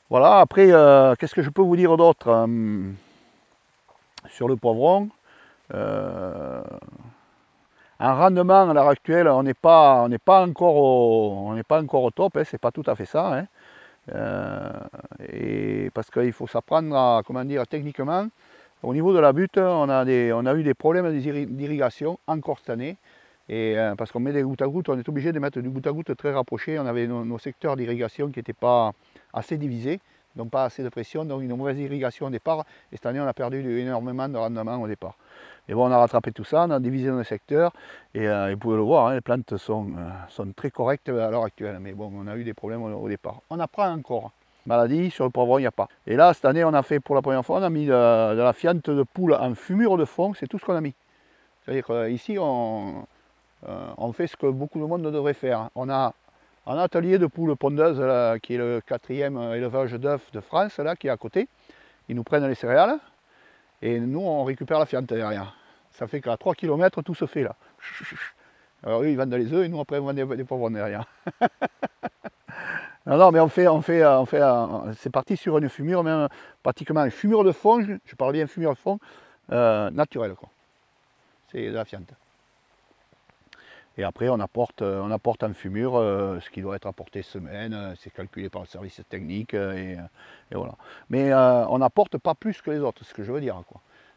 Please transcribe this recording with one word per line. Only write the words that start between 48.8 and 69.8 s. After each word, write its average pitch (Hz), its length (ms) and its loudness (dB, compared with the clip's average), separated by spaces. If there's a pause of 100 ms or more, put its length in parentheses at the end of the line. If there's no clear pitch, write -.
de 143 120 2
poule 170 300 0
en 127 220 0
fumure 196 420 0
de 160 80 0
fond, 185 300 -4
c'est - 120 -10
tout 196 120 -10
ce - 80 -12
qu'on 185 100 -2
a 160 60 -4
mis. 143 100 -6 (720)
C'est-à-dire 131 220 -6
qu'ici, 120 520 -4
on, 110 680 -6 (600)
euh, 90 300 -14
on 117 160 -6
fait 175 140 -4
ce - 100 -14
que - 100 -4
beaucoup 139 320 -4
de 151 60 -6
monde 160 260 -4
devrait 147 220 -2
faire. 120 420 -4
On 127 140 -8
a 131 240 -2 (540)
un 131 100 -6
atelier 175 400 0
de 175 100 2
poules 156 300 -4
pondeuses, 147 420 0
là, 123 400 0
qui - 160 -8
est 123 40 -4
le 120 280 -4
quatrième 139 520 -6 (160)
élevage 123 400 -4
d'œufs 135 380 -4
de 107 80 -10
France, 190 360 -2
là, 156 200 -4
qui - 100 -10
est 135 40 -2
à 120 60 -2
côté. 185 320 -4 (640)
Ils 120 60 -6
nous 120 80 -6
prennent 147 220 0
les 131 80 -2
céréales 160 440 2 (800)
et 117 180 -2
nous, 127 220 -4
on 156 240 -4
récupère 135 340 -4
la 151 80 2
fiente 131 200 -6
derrière. 107 480 -6 (380)
Ça - 140 -10
fait 143 140 -8
qu'à 117 160 -4
trois 180 180 -4
kilomètres, 165 460 0
tout 160 140 -10
se - 100 -4
fait 143 180 -6
là. 107 140 -6 (1300)
Alors 113 160 -2
eux, 131 80 0
ils 147 80 0
vendent 131 160 -4
les 120 220 -2
œufs 185 100 2
et 170 60 -4
nous, 165 100 -8